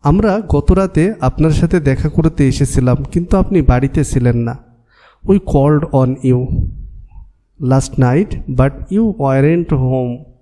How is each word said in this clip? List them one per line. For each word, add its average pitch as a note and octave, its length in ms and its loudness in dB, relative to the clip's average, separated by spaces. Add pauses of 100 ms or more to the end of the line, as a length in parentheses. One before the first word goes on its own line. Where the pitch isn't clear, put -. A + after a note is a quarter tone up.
আমরা G3 280 2 (220)
গতরাতে F3+ 500 2 (160)
আপনার D3+ 400 0
সাথে E3+ 200 0
দেখা C#3 360 -2
করতে D#3+ 320 0
এসেছিলাম, B2 500 0 (140)
কিন্তু F3 240 -2
আপনি F#3+ 260 2
বাড়িতে C3 420 2
ছিলেন B2 320 0 (100)
না। A#2 80 -6 (720)
We G3 120 2 (160)
called D3 320 2 (160)
on B2+ 100 2 (200)
you B2 100 2 (1200)
last C3 320 0 (140)
night, D#3 240 0 (280)
but C#3 140 2 (220)
you A3 100 2 (180)
weren't D3 480 0 (140)
home। B2+ 300 -2 (280)